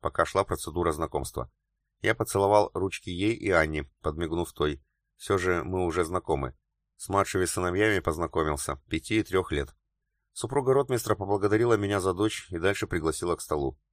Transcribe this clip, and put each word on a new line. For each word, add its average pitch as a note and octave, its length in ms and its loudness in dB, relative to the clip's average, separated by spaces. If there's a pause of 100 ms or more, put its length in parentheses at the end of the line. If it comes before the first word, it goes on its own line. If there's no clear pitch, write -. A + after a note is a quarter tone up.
пока D#2+ 240 0
шла - 200 2
процедура E2 480 -2
знакомства. D2 580 -6 (500)
Я A2 140 2
поцеловал G#2 600 4
ручки F#2+ 340 -4
ей F#2+ 260 0
и - 160 -2
Анне, D#2 380 2 (140)
подмигнув E2 500 -2
той. D2+ 300 -2 (340)
Всё G2+ 220 0
же F2 240 0
мы F#2 220 -2
уже E2+ 200 0
знакомы. D2+ 520 -2 (400)
С - 120 -12
младшими G2 360 2
сыновьями F#2 560 2
познакомился, D#2 880 -2
пяти G#2 320 -2
и - 20 4
трёх F#2 300 -2
лет. C#2+ 220 -2 (580)
Супруга C3 420 0
ротмистра B2+ 400 0
поблагодарила G#2 600 2
меня G2+ 260 0
за F#2 140 2
дочь G#2+ 360 -2
и F2 80 -6
дальше F#2+ 300 0
пригласила E2 480 0
к - 40 -6
столу. C#2 380 -4 (140)